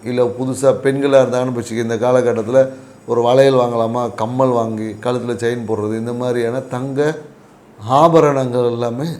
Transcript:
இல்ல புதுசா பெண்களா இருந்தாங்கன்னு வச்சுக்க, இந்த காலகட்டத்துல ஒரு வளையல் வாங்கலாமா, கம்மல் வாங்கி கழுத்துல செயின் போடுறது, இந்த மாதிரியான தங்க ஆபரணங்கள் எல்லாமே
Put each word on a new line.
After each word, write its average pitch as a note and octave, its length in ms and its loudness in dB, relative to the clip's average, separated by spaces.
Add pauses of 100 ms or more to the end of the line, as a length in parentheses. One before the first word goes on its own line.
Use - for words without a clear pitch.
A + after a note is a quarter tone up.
இல்ல B2 200 0
புதுசா C3 480 0 (120)
பெண்களா C#3 380 4
இருந்தாங்கன்னு B2 360 -2
வச்சுக்க, A2+ 300 -4
இந்த A#2 80 -2
காலகட்டத்துல A#2+ 640 2 (460)
ஒரு A#2 160 0
வளையல் C3 400 4
வாங்கலாமா, A#2+ 520 -2
கம்மல் B2 440 0
வாங்கி A2 300 -4 (120)
கழுத்துல A#2+ 420 -2
செயின் A#2 260 -4
போடுறது, G#2+ 340 -2
இந்த A#2+ 100 -6
மாதிரியான A#2+ 480 -2 (140)
தங்க C3+ 260 -6 (1000)
ஆபரணங்கள் C3+ 720 4
எல்லாமே A#2+ 360 -4 (120)